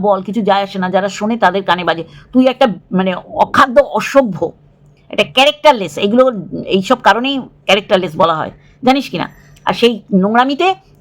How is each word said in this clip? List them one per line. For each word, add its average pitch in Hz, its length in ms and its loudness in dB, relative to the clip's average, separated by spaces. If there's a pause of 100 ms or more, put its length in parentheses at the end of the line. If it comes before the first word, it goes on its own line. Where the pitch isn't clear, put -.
বল, 196 220 2
কিছু 208 220 -4
যায় 196 180 2
আসে 196 120 -10
না, 185 160 -4
যারা 196 220 0
শোনে 220 200 -4
তাদের 196 320 0
কানে 180 200 0
বাজে। 165 140 -2 (300)
তুই 254 100 4 (100)
একটা, 269 120 2 (340)
মানে, 185 120 0 (340)
অখাদ্য, 247 320 2 (220)
অসভ্য, 214 380 0 (760)
একটা 208 120 0 (100)
ক্যারেক্টারলেস। 269 580 2 (120)
এগুলো, 240 180 4 (520)
এইসব 196 220 0 (100)
কারণেই 240 280 0 (320)
ক্যারেক্টারলেস 190 540 0
বলা 165 180 2
হয়, 131 120 -6 (320)
জানিস 254 300 0
কি - 100 -6
না? - 60 -8 (380)
আর 190 60 0
সেই 226 280 0 (120)
নোংরামিতে 254 640 2 (260)